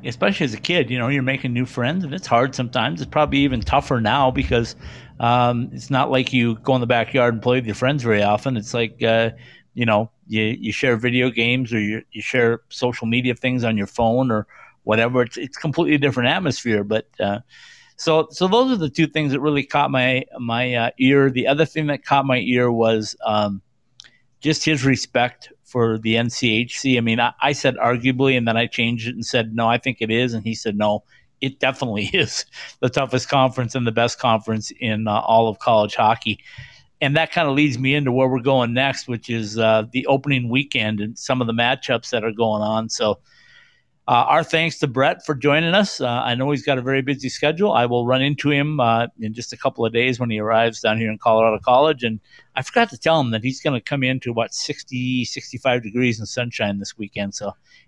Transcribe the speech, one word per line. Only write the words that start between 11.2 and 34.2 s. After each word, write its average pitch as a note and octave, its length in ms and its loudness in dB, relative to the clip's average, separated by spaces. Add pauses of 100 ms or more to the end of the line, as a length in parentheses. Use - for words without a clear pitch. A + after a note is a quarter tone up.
games A#2+ 460 0
or A2 60 0
you, G#2 220 -4 (100)
you G#2+ 100 -12
share A#2 480 2
social B2 360 -4
media A#2+ 280 0
things B2+ 300 -2
on A2 120 0
your G2+ 100 -2
phone A#2+ 440 0
or G#2+ 160 -2 (380)
whatever. A#2 360 2
It's, A#2+ 160 -2
it's - 220 -12
completely D3+ 400 0
different C3 320 0
atmosphere. B2 520 0
But, A2 240 -2 (140)
uh, G2+ 200 -2 (560)
so, D#3 340 0
so F#3 180 0
those B3+ 240 4
are A#3 40 0
the D#3+ 120 -2
two D#3+ 180 2
things D3 260 -2
that C3+ 80 -2
really C#3+ 240 0
caught C#3+ 260 0
my, C3 340 2 (140)
my, B2 360 -2
uh, A#2 240 0
ear. C#3 320 4
The B2 160 -2
other D3 200 2
thing D#3 220 -4
that C#3+ 180 -6
caught C#3 180 2
my C3 140 2
ear B2 340 2
was, A2+ 420 0 (100)
um, G#2 360 0 (800)
just D3+ 240 -2
his D3 200 0
respect - 680 0 (100)
for A#2 360 0
the A2 200 0
N A#2 100 0
C A#2 320 0
H A#2+ 180 -6
C. B2+ 200 2
I - 20 2
mean, A2+ 180 2
I, A#2+ 220 2
I D3 120 2
said C3+ 240 0
arguably, B2+ 600 2
and A#2 100 0
then A2+ 100 0
I A#2 100 0
changed A#2 420 -2
it B2+ 60 -10
and A2+ 100 -10
said, A2+ 300 -2
"No, A#2 120 0
I A#2 120 2
think B2+ 220 -4
it A2 100 -2
is." A#2 240 0
And G#2+ 100 -6
he - 100 -4
said, G#2 220 -6
"No, G#2 260 0 (380)
it C3 200 -6
definitely A#2+ 440 -2
<laughs> - 80 -6
is A2 320 -4 (360)
the B2+ 100 0
toughest C3 380 -2
conference C3 460 0
and B2 120 -2
the A2+ 60 -2
best A#2 260 0
conference A2 600 0